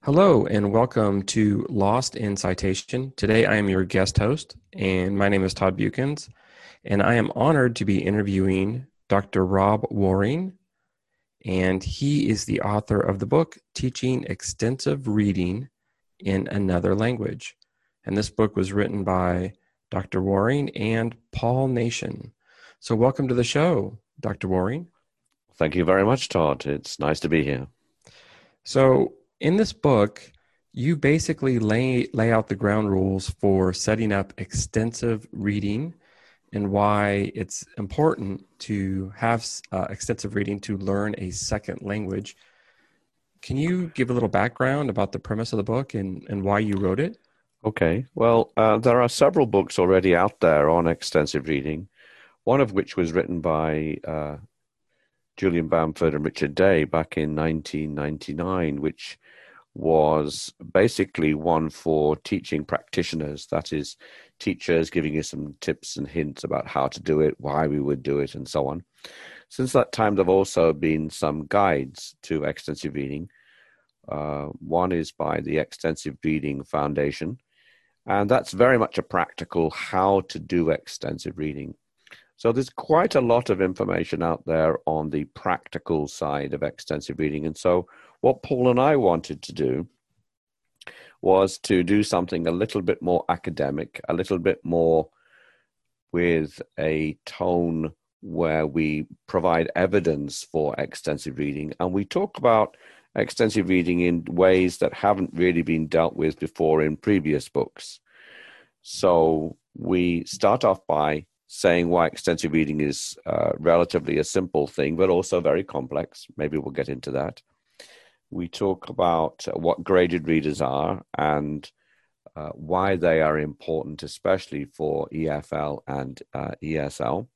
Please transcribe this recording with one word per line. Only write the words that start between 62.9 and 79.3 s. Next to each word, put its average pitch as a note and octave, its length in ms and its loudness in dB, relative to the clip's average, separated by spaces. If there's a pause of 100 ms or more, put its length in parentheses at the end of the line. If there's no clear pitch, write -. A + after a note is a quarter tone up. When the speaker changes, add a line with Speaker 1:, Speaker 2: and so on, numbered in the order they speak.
Speaker 2:
that - 220 -4
is, D2 280 -8 (420)
teachers E2 480 0
giving D#2 240 -2
you D#2 100 -2
some D2 380 -10
tips - 380 -6
and C#2+ 100 -6
hints D2 340 -6
about - 240 -4
how C2+ 220 -2
to - 140 -10
do D2+ 180 2
it, D2+ 160 2
why C#2+ 300 -2
we D2 120 -2
would C#2 240 -2
do C#2+ 180 -2
it, C#2 140 -6
and C#2 140 -12
so C#2+ 180 -2
on. D#2 160 -6 (680)
Since C3 220 -4
that B2 200 2
time, G#2+ 220 2
there F#2+ 100 4
have F2 60 2
also F#2 420 4
been D#2 380 0
some D2+ 340 -4
guides D2 800 0
to D2+ 220 -4
extensive D2+ 500 -6
reading. C#2+ 340 -6 (800)
Uh, D2 380 -6 (140)
one F2 300 0
is E2+ 220 -2
by D#2 300 -4
the D2 160 -2
Extensive D2+ 640 -4
Reading D2 400 -2
Foundation, D2 720 -4 (680)
and G2+ 240 0
that's - 220 0
very B2 260 6
much - 180 0
a - 60 -2
practical E2 640 -2